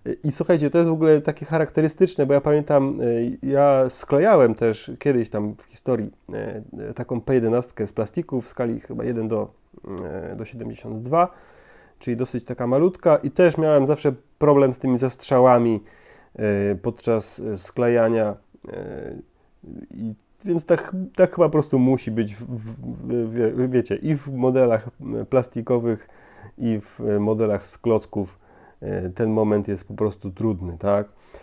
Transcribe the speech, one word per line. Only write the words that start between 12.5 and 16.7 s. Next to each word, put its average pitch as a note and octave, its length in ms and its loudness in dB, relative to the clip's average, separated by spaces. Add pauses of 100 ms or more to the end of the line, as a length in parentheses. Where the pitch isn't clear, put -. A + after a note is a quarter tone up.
malutka D3+ 500 2
i C#3+ 140 -6
też E3+ 260 4
miałem D3+ 300 4
zawsze D3 260 0 (240)
problem C#3 360 4
z - 40 -12
tymi B2+ 200 0
zastrzałami, B2 840 4 (520)
e, G2+ 400 0